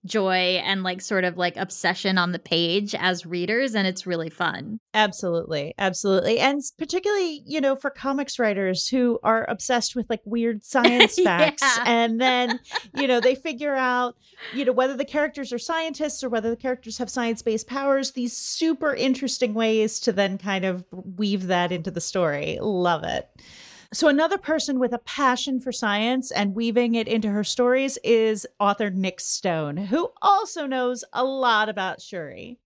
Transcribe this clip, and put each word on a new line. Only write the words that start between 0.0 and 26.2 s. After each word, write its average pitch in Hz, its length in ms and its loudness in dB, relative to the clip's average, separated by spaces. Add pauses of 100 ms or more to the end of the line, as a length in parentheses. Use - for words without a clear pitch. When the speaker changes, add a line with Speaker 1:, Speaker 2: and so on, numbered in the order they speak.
Speaker 1:
joy 185 600 2
and, 196 180 -2
like, 185 180 -4
sort 190 220 0
of, 175 140 0
like, 175 200 -2
obsession 185 640 0
on 175 140 0
the 170 80 -6
page 170 520 0
as 175 320 -2
readers, 208 520 -2
and 196 100 2
it's 185 180 -4
really 165 260 -4
fun. - 500 -4 (120)
Speaker 2:
Absolutely, 170 840 0
absolutely. 190 640 2
And 277 180 2
s-, - 140 -6
particularly, 359 760 -2
you 302 140 -4
know, 269 160 2
for 277 120 -6
comics 277 480 -4
writers 196 520 0
who 247 340 2
are 226 260 2
obsessed - 460 -2
with, 240 160 -6
like, 220 140 -2
weird 226 400 -2
science 247 540 4
Speaker 1:
<laughs> - 0 -
Yeah. 349 200 4
Speaker 2:
facts, 285 460 4
and 233 360 4
then, 247 380 2 (380)
you 277 100 2
know, 247 140 6
they 254 160 4
figure 285 400 -4
out, 247 400 0 (360)
you 262 120 -2
know, 254 80 4
whether 254 240 2
the 262 80 -2
characters 294 480 -2
are 240 80 -4
scientists 320 640 -4
or 254 40 -4
whether 226 220 -2
the 233 60 -2
characters 247 420 -6
have 240 100 -4
science-based 233 600 -2
powers, 269 420 0
these 240 260 -6
super 320 560 -2
interesting 254 640 0
ways 220 460 0
to 226 120 0
then 196 240 0
kind 190 280 -4
of 185 260 -2
weave 190 560 -4
that 175 240 2
into 175 220 -4
the 170 80 -4
story. 151 600 0
Love 180 440 2
it. - 240 -4 (680)
So 320 140 4
another 320 300 4
person 294 400 -2
with 240 160 0
a 247 60 -6
passion 262 600 0
for 254 100 -6
science 233 600 0